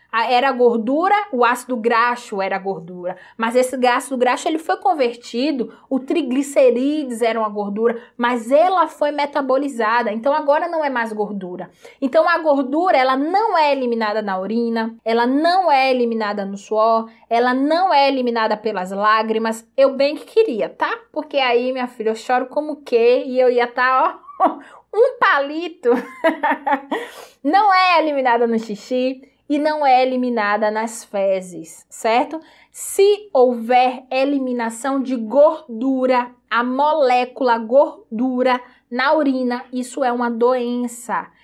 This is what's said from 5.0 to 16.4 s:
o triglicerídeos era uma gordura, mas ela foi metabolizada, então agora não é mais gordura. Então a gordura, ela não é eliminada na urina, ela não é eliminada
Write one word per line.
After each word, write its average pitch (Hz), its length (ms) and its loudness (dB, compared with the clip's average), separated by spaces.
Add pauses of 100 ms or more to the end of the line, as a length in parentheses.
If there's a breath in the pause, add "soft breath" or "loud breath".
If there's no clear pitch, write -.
o 262 120 -2
triglicerídeos 269 1200 0
era 226 180 0
uma 214 80 -2
gordura, 208 500 -2 (200 loud breath)
mas 240 340 -2
ela 330 380 2
foi 294 220 -2
metabolizada, 262 1000 -2
então 233 220 -2
agora 311 340 0
não 320 160 -4
é 277 60 -2
mais 226 240 -4
gordura. 185 580 -8 (300 loud breath)
Então 320 260 2
a 339 120 2
gordura, 302 580 2
ela 262 180 2
não 359 420 0
é 294 140 4
eliminada 226 500 -2
na 196 160 -4
urina, 226 680 -4
ela 233 200 2
não 330 460 2
é 262 180 4
eliminada 226 540 -2